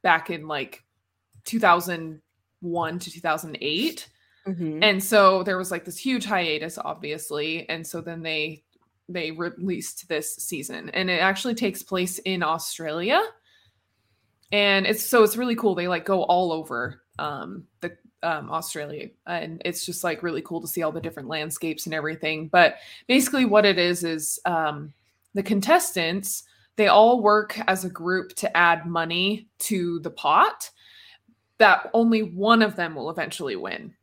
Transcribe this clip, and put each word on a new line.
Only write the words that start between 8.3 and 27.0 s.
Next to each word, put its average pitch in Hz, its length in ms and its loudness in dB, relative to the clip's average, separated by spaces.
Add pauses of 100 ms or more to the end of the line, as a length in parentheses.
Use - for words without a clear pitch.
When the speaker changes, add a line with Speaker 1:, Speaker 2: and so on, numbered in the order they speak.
Speaker 1:
they 165 220 -6
released 175 760 -8
this 151 300 -4
season, - 540 -10
and 185 180 -2
it 175 100 0
actually 196 360 0
takes 226 280 -4
place 180 360 -4
in 185 240 -2
Australia. 165 800 -2 (1300)
And 196 340 2
it's, 214 160 0
so 240 200 4
it's 214 120 4
really 240 200 0
cool. 208 200 0
They, 175 140 -2
like, 170 160 -2
go 190 180 2
all 175 300 2
over, 123 480 -6 (180)
um, 147 480 -8 (140)
the, 175 160 -10 (240)
um, 156 280 -4
Australia, 151 600 -8 (160)
and 165 400 -8
it's 175 200 -6
just, 175 180 -8
like, 170 200 -2
really 160 180 -4
cool 165 200 -6
to 165 60 -10
see 170 140 -4
all 156 120 -2
the 160 80 -8
different 151 260 -10
landscapes 156 580 -6
and 160 80 -6
everything. 156 540 -4
But 175 280 8 (320)
basically 254 360 4
what 208 220 6
it 190 120 6
is, 175 280 0
is, 160 400 -4
um, 156 480 -2 (400)
the 196 100 -2
contestants, 196 1000 0 (340)
they 208 100 4
all 226 340 8